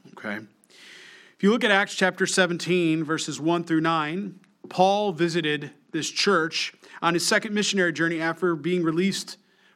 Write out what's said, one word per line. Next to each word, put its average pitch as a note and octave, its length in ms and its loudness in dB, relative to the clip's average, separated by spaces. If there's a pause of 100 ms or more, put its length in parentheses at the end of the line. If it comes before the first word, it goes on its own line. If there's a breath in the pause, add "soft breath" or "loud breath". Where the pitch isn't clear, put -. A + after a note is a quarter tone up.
(160)
okay? G#2+ 220 -8 (960 loud breath)
If - 60 -6
you G3 80 6
look A#3+ 140 4
at A3 60 2
Acts G3 240 2
chapter F#3 320 0
seventeen, E3+ 760 2
verses D3+ 380 -4
one E3+ 240 0
through D#3+ 160 0
nine, E3 580 -2 (300)
Paul G3 440 2
visited D3+ 600 -2 (180)
this D#3 200 -6
church E3 640 0 (280 loud breath)
on E3+ 120 2
his E3+ 120 -2
second G#3 280 0
missionary G3 380 0
journey E3 280 -2
after E3 340 -2
being E3+ 280 -2
released E3 540 -2 (400 soft breath)